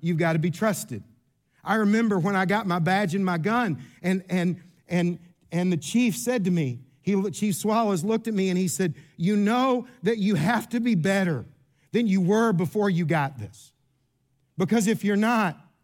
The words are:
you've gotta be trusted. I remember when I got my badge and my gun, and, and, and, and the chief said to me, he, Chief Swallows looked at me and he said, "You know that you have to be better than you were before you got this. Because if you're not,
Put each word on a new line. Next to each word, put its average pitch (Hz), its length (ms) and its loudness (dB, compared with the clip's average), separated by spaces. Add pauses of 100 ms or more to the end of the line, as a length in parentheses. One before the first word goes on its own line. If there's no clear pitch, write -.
you've 170 160 -2
gotta 160 220 0
be 165 120 0
trusted. 170 520 -4 (600)
I 196 120 0
remember 214 440 2
when 196 160 0
I 190 100 2
got 202 200 0
my 180 140 0
badge 185 360 0
and 196 100 0
my 180 120 0
gun, 208 440 -2 (200)
and, 185 280 -2
and, 180 320 0 (260)
and, 175 320 0 (320)
and 180 200 0
the 170 60 0
chief 233 380 0
said 240 300 -2
to 185 60 0
me, 135 280 -2 (220)
he, 196 200 0 (100)
Chief 202 240 -2
Swallows 208 480 0
looked 226 260 -2
at 220 40 -2
me 190 160 0
and 180 80 0
he 185 120 0
said, 175 260 -2 (220)
"You 202 180 0
know 247 520 0 (160)
that 226 140 0
you 202 180 0
have 214 340 0
to 240 100 -2
be 233 160 2
better 175 500 0 (460)
than 233 160 2
you 190 140 2
were 214 320 2
before 202 360 0
you 175 160 0
got 147 320 -2
this. - 360 -16 (840)
Because 202 300 2
if 220 160 0
you're 202 140 2
not, 214 400 2 (260)